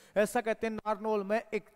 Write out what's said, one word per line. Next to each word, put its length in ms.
ऐसा 240
कहते 260
हैं 60
नारनौल 500
में 200
एक 120